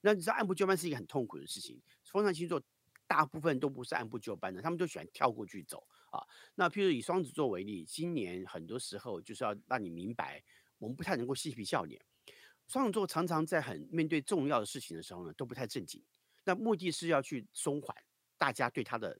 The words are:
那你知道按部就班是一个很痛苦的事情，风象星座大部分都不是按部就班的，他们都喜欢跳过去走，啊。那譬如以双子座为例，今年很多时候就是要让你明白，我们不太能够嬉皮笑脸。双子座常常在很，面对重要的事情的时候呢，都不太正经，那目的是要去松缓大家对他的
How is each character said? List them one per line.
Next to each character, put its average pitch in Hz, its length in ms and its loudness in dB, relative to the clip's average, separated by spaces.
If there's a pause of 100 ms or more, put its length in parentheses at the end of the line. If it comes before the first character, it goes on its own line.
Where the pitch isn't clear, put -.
那 208 120 6
你 185 80 2
知 160 60 -2
道 220 60 2
按 214 140 2
部 185 80 2
就 196 100 2
班 190 100 6
是 170 120 -2
一 - 20 0
个 143 60 0
很 107 100 -6
痛 127 220 -2
苦 78 100 -12
的 69 80 -12
事 - 140 -8
情， 62 200 -12 (260)
风 202 180 2
象 196 100 4
星 165 140 -2
座 160 140 0 (440)
大 151 200 6
部 160 140 -8
分 147 200 4
都 143 100 4
不 127 140 -6
是 - 100 -6
按 117 140 -2
部 117 100 -6
就 104 180 -4
班 95 180 -4
的， 92 80 -8
他 160 80 2
们 170 80 0
都 175 100 2
喜 - 100 -8
欢 - 160 -10
跳 - 180 4
过 107 140 -6
去 92 180 -12
走， - 220 -14 (260)
啊。 - 140 -6 (300)
那 180 140 4
譬 196 140 2
如 190 60 8
以 131 120 4
双 175 220 2
子 127 60 -4
座 147 200 0
为 92 140 0
例， 98 220 -6
今 170 280 -4
年 92 320 -2
很 85 200 -8
多 110 140 -6
时 - 180 -8
候 98 240 -6
就 110 140 -12
是 - 80 -4
要 104 120 0 (120)
让 127 160 0
你 90 60 -6
明 87 240 -6
白， 143 300 -6 (340)
我 110 100 -8
们 127 80 -4
不 165 80 -10
太 180 120 2
能 120 120 -2
够 135 80 0
嬉 147 160 -4
皮 113 120 -8
笑 104 200 0
脸。 73 180 -10 (680)
双 262 200 2
子 202 40 2
座 196 160 2
常 170 180 2
常 165 200 2
在 160 160 2
很， 117 300 -6
面 160 140 4
对 156 140 2
重 143 280 2
要 135 120 4
的 104 60 0
事 - 140 -8
情 82 180 -8
的 82 40 -6
时 90 120 -12
候 90 120 -8
呢， 78 80 -10
都 131 120 -6
不 120 100 -8
太 131 100 -4
正 104 200 -6
经， - 180 -14 (400)
那 190 100 2
目 220 220 2
的 170 160 -2
是 170 160 -4
要 151 140 6
去 123 320 -6
松 147 280 -2
缓 - 140 -8 (420)
大 139 140 4
家 120 180 2
对 123 140 -2
他 117 140 -2
的 107 220 -4